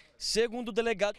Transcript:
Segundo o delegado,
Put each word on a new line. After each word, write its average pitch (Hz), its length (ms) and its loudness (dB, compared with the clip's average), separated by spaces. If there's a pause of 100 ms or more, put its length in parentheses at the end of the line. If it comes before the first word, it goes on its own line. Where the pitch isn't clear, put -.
(160)
Segundo 233 520 -2
o 233 40 -4
delegado, 208 460 0